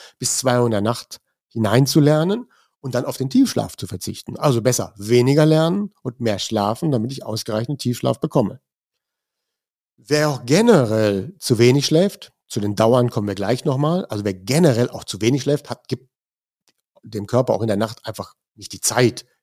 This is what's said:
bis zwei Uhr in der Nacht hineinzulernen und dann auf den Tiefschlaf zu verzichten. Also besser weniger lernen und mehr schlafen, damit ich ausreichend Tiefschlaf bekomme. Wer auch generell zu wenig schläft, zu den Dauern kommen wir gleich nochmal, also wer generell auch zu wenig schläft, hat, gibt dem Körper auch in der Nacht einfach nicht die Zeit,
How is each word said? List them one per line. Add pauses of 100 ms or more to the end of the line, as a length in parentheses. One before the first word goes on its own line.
(180)
bis
zwei
Uhr
in
der
Nacht (280)
hineinzulernen (300)
und
dann
auf
den
Tiefschlaf
zu
verzichten.
Also
besser
weniger
lernen (100)
und
mehr
schlafen,
damit
ich
ausreichend
Tiefschlaf
bekomme. (1400)
Wer
auch
generell
zu
wenig
schläft, (140)
zu
den
Dauern
kommen
wir
gleich
nochmal,
also
wer
generell
auch
zu
wenig
schläft,
hat,
gibt (960)
dem
Körper
auch
in
der
Nacht
einfach (200)
nicht
die
Zeit, (160)